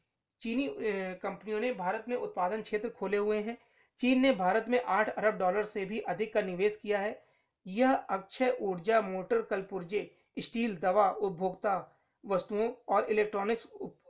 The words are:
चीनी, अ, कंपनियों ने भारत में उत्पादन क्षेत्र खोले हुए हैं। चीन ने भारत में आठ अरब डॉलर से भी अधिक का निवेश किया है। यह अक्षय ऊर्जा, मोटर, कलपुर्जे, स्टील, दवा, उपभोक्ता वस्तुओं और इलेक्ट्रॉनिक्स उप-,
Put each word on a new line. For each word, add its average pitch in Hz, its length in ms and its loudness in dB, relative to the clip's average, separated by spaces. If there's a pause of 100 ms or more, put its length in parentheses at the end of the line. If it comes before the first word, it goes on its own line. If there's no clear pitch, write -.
(420)
चीनी, 240 260 -2
अ, - 80 -6 (480)
कंपनियों 202 360 -4
ने 247 140 0
भारत 202 340 -4
में 247 80 -4
उत्पादन 208 460 -2
क्षेत्र 214 280 -4
खोले 202 280 -2
हुए 214 200 2
हैं। 220 200 -4 (400)
चीन 254 240 4
ने 269 120 6
भारत 196 360 2
में 240 140 2
आठ 202 260 2
अरब 202 280 0
डॉलर 190 260 2
से 202 220 -6
भी 214 140 -4
अधिक 208 340 -4
का 214 80 4
निवेश 190 400 0
किया 208 180 0
है। 208 240 -4 (440)
यह 240 260 4
अक्षय 254 680 0
ऊर्जा, 202 400 2
मोटर, 190 400 0
कलपुर्जे, 190 760 -4 (240)
स्टील, 226 380 -2
दवा, 190 320 4
उपभोक्ता 185 920 -2 (240)
वस्तुओं 208 480 0 (140)
और 202 180 4
इलेक्ट्रॉनिक्स 208 600 0
उप-, - 440 -14